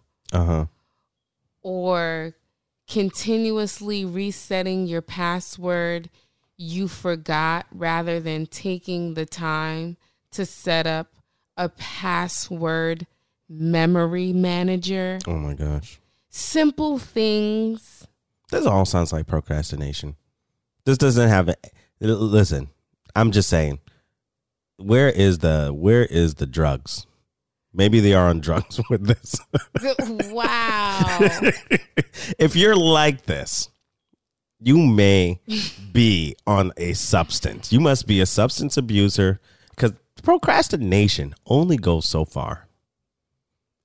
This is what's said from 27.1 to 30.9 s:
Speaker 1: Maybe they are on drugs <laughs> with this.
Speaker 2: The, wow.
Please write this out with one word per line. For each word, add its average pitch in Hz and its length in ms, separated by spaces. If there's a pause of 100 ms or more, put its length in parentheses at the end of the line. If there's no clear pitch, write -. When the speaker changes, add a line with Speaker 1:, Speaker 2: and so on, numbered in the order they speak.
Speaker 1:
Maybe 104 260
they 101 140
are 90 140
on 82 120
drugs 82 440
<laughs> - 60
with 101 160
this. - 320 (360)
Speaker 2:
The, 226 580
wow. 208 1160 (340)